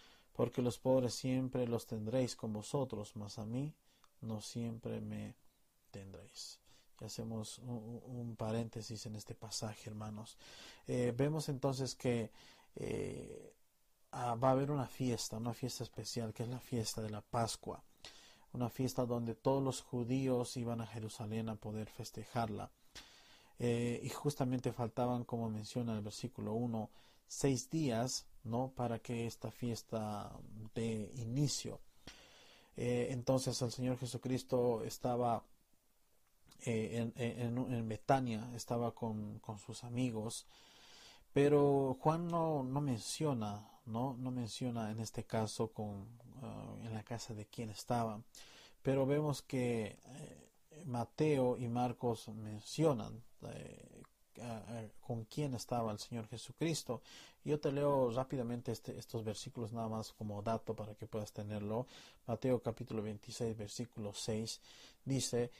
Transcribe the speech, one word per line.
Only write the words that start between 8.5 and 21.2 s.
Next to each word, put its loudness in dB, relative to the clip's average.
en -6
este -10
pasaje, -6
hermanos. -8
Eh, 2
vemos 2
entonces 0
que, 2
eh, -4
ah, 0
va 6
a 10
haber 6
una 2
fiesta, 0
una -2
fiesta -4
especial, -4
que -4
es -2
la -4
fiesta -2
de -2
la -6
Pascua. -2
Una 0
fiesta 0
donde 0
todos 4
los 2
judíos 2
iban 0
a -6
Jerusalén -4